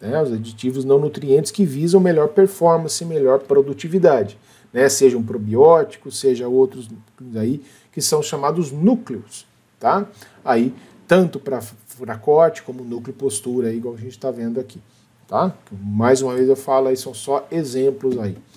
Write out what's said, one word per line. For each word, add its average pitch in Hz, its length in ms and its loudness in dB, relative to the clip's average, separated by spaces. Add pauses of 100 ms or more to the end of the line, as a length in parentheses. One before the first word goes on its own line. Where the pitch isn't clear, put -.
né? 135 220 -2
Os 131 100 -2
aditivos 127 540 -6
não 139 120 6
nutrientes 147 520 0
que 202 160 0
visam 165 340 2
melhor 160 280 2
performance, 170 760 2
melhor 139 360 2
produtividade, 139 1000 0 (340)
né? 131 160 4
Seja 131 300 4
um 113 40 -2
probiótico, 123 880 2
seja 123 380 -2
outros 127 400 0 (480)
aí 123 260 -4 (300)
que - 80 -10
são 151 220 -2
chamados 147 500 -4
núcleos, 151 720 -2 (340)
tá? 175 280 0 (360)
Aí, 123 320 0 (320)
tanto 175 320 2
pra 131 220 -8
fracote 127 1000 0
como 127 200 -14
núcleo 117 320 -12
postura, 123 540 -4
aí, 113 80 -6
igual 117 200 -10
a - 20 -18
gente 120 200 -16
tá 135 120 -8
vendo 117 280 -6
aqui, 127 220 -12 (460)
tá? 160 260 -2 (180)
Mais 107 520 0
uma 127 120 -4
vez 131 140 0
eu 135 80 4
falo, 135 320 0
aí 131 80 -2
são 131 160 -10
só 139 380 -6
exemplos 131 680 -2
aí, 101 200 -8 (180)